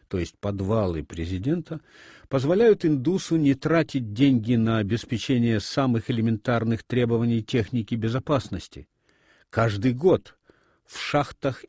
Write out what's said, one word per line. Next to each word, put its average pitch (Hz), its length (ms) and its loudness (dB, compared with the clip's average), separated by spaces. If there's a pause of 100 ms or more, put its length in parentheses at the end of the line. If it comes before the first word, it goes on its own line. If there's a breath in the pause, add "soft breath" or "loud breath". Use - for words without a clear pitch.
то 92 120 -4
есть - 180 -6
подвалы 98 680 -2
президента, 110 800 -6 (480 loud breath)
позволяют 185 560 2
индусу 160 520 0
не 139 180 4
тратить 139 580 -2
деньги 123 420 4
на 113 220 2
обеспечение 113 840 0
самых 127 520 -2
элементарных 113 720 0
требований 117 580 0
техники 117 540 -2
безопасности. 113 920 -4 (640 soft breath)
Каждый 110 440 0
год 147 440 0 (480 soft breath)
в - 140 -16
шахтах - 680 -4